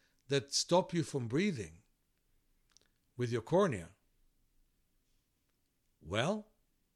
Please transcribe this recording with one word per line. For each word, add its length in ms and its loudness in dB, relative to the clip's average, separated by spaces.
that 240 -2
stop 400 2
you 80 0
from 260 -4
breathing 520 -2
with 140 -2
your 100 -2
cornea, 460 0
well, 380 0